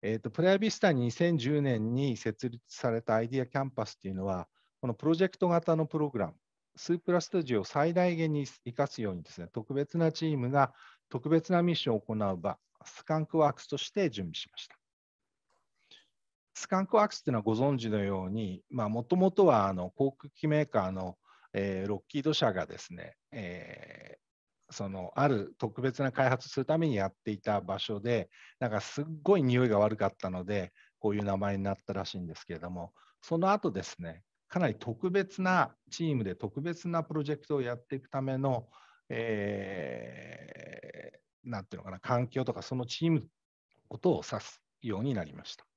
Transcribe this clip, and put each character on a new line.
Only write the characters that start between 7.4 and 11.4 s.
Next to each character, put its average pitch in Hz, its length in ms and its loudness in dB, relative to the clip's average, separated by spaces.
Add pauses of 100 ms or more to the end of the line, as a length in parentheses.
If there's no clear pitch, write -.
ジ 127 120 2
オ 101 40 4
を 95 40 -2
最 160 300 0
大 180 220 4
限 160 160 2
に 147 120 0
生 - 280 -12
か 143 160 0
す - 120 -8
よ 104 120 -2
う - 20 -4
に 87 80 -8
で - 80 -18
す - 100 -14
ね、 85 120 -10
特 117 200 -6
別 143 240 -2
な 165 140 4
チ 160 160 -4
ー 156 100 2
ム 123 140 0
が 139 240 4 (340)
特 123 200 -4
別 160 240 4